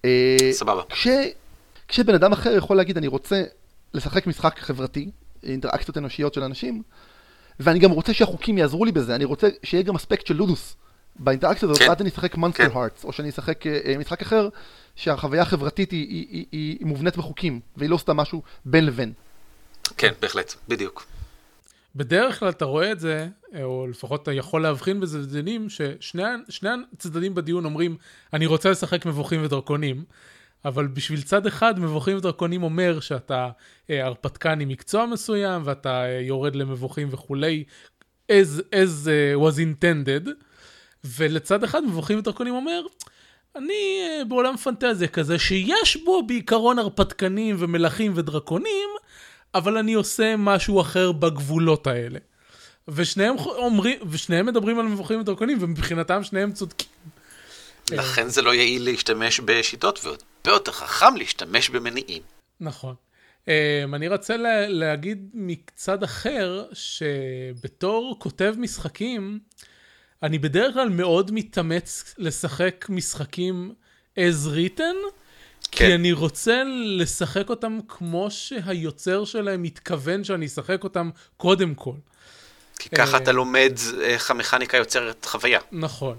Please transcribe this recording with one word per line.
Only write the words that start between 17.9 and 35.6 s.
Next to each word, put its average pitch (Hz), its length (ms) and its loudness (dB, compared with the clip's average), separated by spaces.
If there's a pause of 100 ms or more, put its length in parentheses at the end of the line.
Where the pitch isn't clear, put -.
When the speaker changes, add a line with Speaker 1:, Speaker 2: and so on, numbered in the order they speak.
Speaker 1:
לא 170 80 2
סתם 151 180 0
משהו 151 260 -2 (220)
בין 160 220 6
לבין." 120 260 -2 (840)
Speaker 2:
כן, 104 240 6
בהחלט, 98 340 -4 (140)
בדיוק. 98 380 -4 (880)
Speaker 3:
בדרך 175 440 2
כלל 196 80 0
אתה 165 160 -2
רואה 156 280 0
את 175 80 -6
זה, 160 280 -4 (260)
אה, 147 80 -8
או 127 240 -4
לפחות 127 360 -6
אתה 147 100 -4
יכול 147 300 -2
להבחין 165 380 0
בזה, 156 180 -4
בדיונים, 156 520 -6
ששני 160 540 -6
ה-, 240 100 -2 (140)
שני - 200 -8 (260)
הצדדים 175 400 -4
בדיון 170 300 -2
אומרים, 160 320 -2 (360)
"אני 160 140 2
רוצה 160 240 4
לשחק 175 360 0
מבוכים 156 380 -2
ודרקונים", 147 600 -2 (600)
אבל 143 220 -2
בשביל 143 360 -4
צד 202 240 0
אחד, 208 340 2
מבוכים 156 360 0
ודרקונים 175 460 -2
אומר 165 380 0
שאתה, 127 500 -4 (400)
אה, 135 160 -2
הרפתקן 147 540 -4
עם 143 80 -2
מקצוע 202 380 -2
מסוים, 202 580 -2